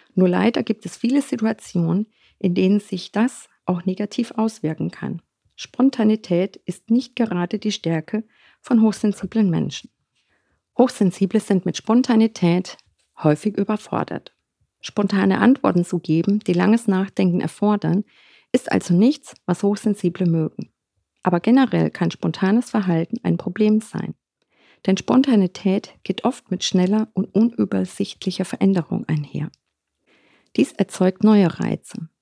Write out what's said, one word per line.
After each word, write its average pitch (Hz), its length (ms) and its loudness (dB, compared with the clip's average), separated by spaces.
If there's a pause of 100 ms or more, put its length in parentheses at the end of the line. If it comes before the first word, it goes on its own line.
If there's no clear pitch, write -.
(160)
Nur 185 120 4
leider 196 360 0
gibt - 220 -6
es - 100 -12
viele 262 260 0
Situationen, 214 840 -2 (320)
in 180 160 0
denen 190 260 4
sich - 320 -10
das - 360 -2 (160)
auch 175 200 -4
negativ 208 480 -4
auswirken 165 580 -4
kann. - 320 -10 (320)
Spontanität 214 1080 0
ist - 260 -12
nicht 240 240 0
gerade 185 460 -4
die 214 120 -4
Stärke 165 520 -4 (360)
von 233 220 2
hochsensiblen 208 680 0
Menschen. - 400 -4 (880)
Hochsensible 202 600 2
sind 190 260 0
mit 175 120 -4
Spontanität 220 1000 2 (460)
häufig 156 340 0
überfordert. - 760 -6 (540)
Spontane 196 520 0
Antworten 196 440 4
zu 175 160 -4
geben, 170 420 0
die - 120 -2
langes 190 340 2
Nachdenken 190 540 0
erfordern, 202 640 -2 (480)
ist - 180 -2
also - 220 0
nichts, 220 420 2 (120)
was 180 160 -2
Hochsensible 202 640 -2
mögen. 165 460 -2 (500)
Aber 175 180 -2
generell 226 480 0
kann 165 220 -4
spontanes 190 580 -2
Verhalten 185 540 -2
ein 170 160 0
Problem 214 420 0
sein. - 340 -10 (680)
Denn 190 140 0
Spontanität 214 1040 0
geht - 220 -6
oft - 260 -4
mit 180 140 -4
schneller 196 500 0
und - 200 -4
unübersichtlicher 196 1080 -2
Veränderung 180 640 0
einher. 151 440 -4 (1040)
Dies - 180 2
erzeugt 185 520 0
neue 202 360 6
Reize. - 500 -6 (120)